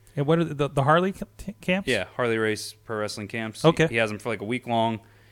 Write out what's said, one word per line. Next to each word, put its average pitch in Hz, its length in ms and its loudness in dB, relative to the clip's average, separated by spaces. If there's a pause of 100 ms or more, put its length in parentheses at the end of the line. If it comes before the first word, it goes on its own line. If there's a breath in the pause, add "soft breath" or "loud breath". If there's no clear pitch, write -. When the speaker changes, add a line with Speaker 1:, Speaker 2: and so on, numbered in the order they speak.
(180)
Speaker 1:
And 143 80 0
what 160 140 4
are 170 40 2
the, 147 240 -2
the 139 160 0
Harley 175 300 4
c-, - 80 -12 (160)
t-, - 240 -12
camps? 190 260 -2
Speaker 2:
Yeah, 110 160 2 (140)
Harley 117 200 2
Race 107 360 -2
Pro - 240 -10
Wrestling 104 320 -6
camps. 110 340 -8
Speaker 1:
Okay. 160 240 6
Speaker 2:
He, - 40 -2
he 113 40 -2
has 113 140 2
them 104 100 -6
for, - 80 -6
like, 107 140 -4
a 101 40 -6
week 123 220 -4
long. 113 320 2 (320 soft breath)